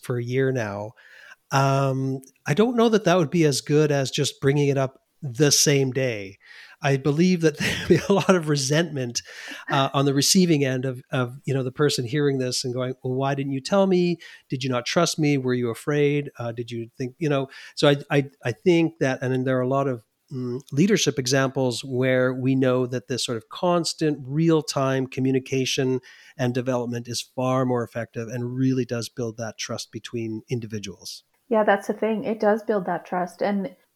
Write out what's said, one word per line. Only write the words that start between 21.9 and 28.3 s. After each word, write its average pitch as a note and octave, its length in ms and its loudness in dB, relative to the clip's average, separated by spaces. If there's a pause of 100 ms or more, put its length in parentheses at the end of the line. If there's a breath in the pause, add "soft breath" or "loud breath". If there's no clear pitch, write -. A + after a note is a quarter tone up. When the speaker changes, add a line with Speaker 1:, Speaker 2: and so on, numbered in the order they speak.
Speaker 1:
we C3 220 0
know B2+ 320 2
that B2 220 -6
this B2 160 -4
sort B2 120 -4
of - 140 -12
constant E3 720 0
real-time C3+ 840 0
communication C3 920 0 (380 loud breath)
and B2 160 0
development A#2+ 540 -4
is A#2 120 -6 (160)
far C3 300 0
more B2 180 0
effective A2+ 440 -10
and A#2+ 280 -6